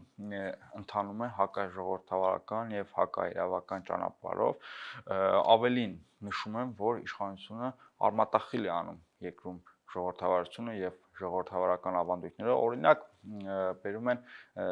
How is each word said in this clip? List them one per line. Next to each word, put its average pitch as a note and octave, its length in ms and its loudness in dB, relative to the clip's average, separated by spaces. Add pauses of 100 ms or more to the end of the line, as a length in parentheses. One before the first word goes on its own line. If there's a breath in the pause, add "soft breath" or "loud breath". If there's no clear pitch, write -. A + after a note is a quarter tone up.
(280)
ը, G2+ 140 -6 (300)
ընթանում G#2 500 -4
է B2 80 -2
հակաժողովրդավարական F#2+ 1400 0
և G2+ 220 -6
հակաիրավական F#2 880 0
ճանապարհով, F2+ 720 0
ը, - 640 -6 (280)
ավելին A2+ 480 6 (240)
նշում G#2 380 -6
եմ, B2 160 -4
որ G#2+ 280 0
իշխանությունը G#2 680 -6 (260 soft breath)
արմատախիլ G#2+ 720 2
է F2 60 0
անում E2+ 260 -4 (200)
երկրում F2+ 420 -10 (260 soft breath)
ժողովրդավարությունը F2+ 880 -2
և F#2 240 -4 (120)
ժողովրդավարական F#2 840 -2
ավանդույթները, F2 580 -2
օրինակ, B2+ 480 4
ը, G2 540 -8 (200)
բերում A2 320 -4
են, B2 120 0
ը, - 500 -8